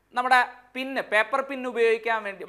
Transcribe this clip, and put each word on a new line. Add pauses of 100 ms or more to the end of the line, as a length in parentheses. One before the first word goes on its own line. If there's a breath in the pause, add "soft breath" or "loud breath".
(160)
നമ്മുടെ (360)
പിന്ന്, (100)
പേപ്പർ
പിൻ (100)
ഉപയോഗിക്കാൻ
വേണ്ടി,